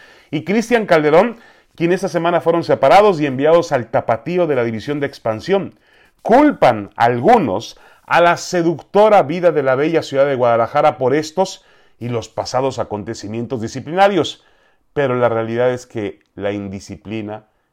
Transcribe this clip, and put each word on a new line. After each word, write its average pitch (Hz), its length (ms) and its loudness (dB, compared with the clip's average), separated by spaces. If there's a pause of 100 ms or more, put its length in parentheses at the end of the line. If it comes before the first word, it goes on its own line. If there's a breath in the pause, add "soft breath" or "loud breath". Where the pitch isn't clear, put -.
(320 loud breath)
y 151 120 -6
Cristian 220 420 0
Calderón, 165 520 2 (380 loud breath)
quien 170 180 0
esta 185 160 -4
semana 170 320 0
fueron 165 240 0
separados 160 560 4
y 151 40 -2
enviados 151 460 0
al 127 180 -4
tapatío 165 580 -2
de 147 80 0
la 120 100 -2
división 117 340 -6
de 139 80 -4
expansión. 135 720 -6 (420 soft breath)
Culpan 175 760 2
algunos 123 840 0 (260 soft breath)
a 143 140 0
la 170 160 4
seductora 180 880 2
vida 170 300 0
de 147 100 0
la 131 120 2
bella 156 280 0
ciudad 135 220 0
de 139 100 0
Guadalajara 120 600 2
por 127 180 0
estos 156 480 -4 (360 soft breath)
y 117 100 -8
los 113 180 -6
pasados 127 520 -4
acontecimientos 110 800 -8
disciplinarios, 151 800 -2 (480 soft breath)
pero 131 240 -2
la 120 140 2
realidad 113 420 0
es 123 160 -8
que 104 320 -8 (160)
la 98 160 -4
indisciplina 101 920 -10 (280)